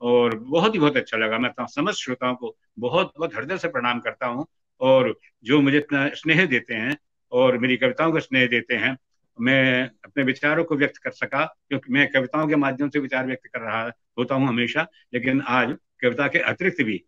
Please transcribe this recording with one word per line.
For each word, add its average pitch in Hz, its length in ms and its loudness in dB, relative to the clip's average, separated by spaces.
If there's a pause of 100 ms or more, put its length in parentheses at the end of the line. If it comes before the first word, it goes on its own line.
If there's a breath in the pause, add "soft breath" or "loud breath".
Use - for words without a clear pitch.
और 120 380 2
बहुत 165 360 2
ही, 202 40 0
बहुत 147 180 4
अच्छा 117 200 -2
लगा। 110 220 0
मैं 123 120 -2
तमाम 120 160 -8
समस्त 170 320 -4
श्रोताओं 127 360 -4
को 120 220 -12 (220)
बहुत, 143 400 -2
बहुत 160 180 -6
हृदय 147 220 -6
से 170 100 -6
प्रणाम 120 320 -2
करता 113 260 -6
हूँ, 123 200 -6 (340)
और 131 380 4 (260)
जो 143 160 4
मुझे 139 180 4
इतना 143 300 0
स्नेह 165 380 2
देते 123 280 -2
हैं 120 220 -4 (360)
और 123 260 4
मेरी 127 180 2
कविताओं 131 360 0
को 156 80 2
स्नेह 127 260 2
देते 117 280 0
हैं, 120 240 -2 (420)
मैं 131 500 2 (140)
अपने 139 180 -4
विचारों 147 420 0
को - 120 -2
व्यक्त 139 200 0
कर - 140 -8
सका, 139 340 -4 (240)
क्योंकि 131 240 -6
मैं 139 200 2
कविताओं 143 360 0
के 151 80 2
माध्यम 139 320 0
से 147 100 -4
विचार 131 280 -4
व्यक्त 131 200 -8
कर 123 140 -10
रहा 113 320 -6 (260)
होता 123 160 -2
हूँ 135 140 2
हमेशा, 120 400 -2 (260)
लेकिन 131 260 0
आज 123 360 0 (260)
कविता 127 260 0
के - 100 0
अतिरिक्त 175 440 -2
भी 107 260 -2